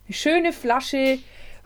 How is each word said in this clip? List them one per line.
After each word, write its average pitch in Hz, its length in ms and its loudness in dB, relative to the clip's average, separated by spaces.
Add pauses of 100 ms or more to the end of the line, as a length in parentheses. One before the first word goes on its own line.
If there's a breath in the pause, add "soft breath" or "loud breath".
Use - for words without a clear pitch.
eine 202 80 -10
schöne 330 380 2
Flasche 262 680 0 (460 soft breath)